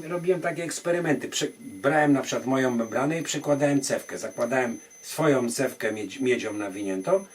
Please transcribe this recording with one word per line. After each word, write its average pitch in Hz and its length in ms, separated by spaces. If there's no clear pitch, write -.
robiłem 175 340
takie 170 220
eksperymenty. 165 640
Prze-, - 180
brałem 147 540
na 131 80
przykład 120 240
moją 131 260
membranę 120 480
i 156 40
przekładałem 143 580
cewkę. - 360
Zakładałem 120 640
swoją 135 480
cewkę 120 420
miedź-, 107 280
miedzią 117 340
nawiniętą 101 800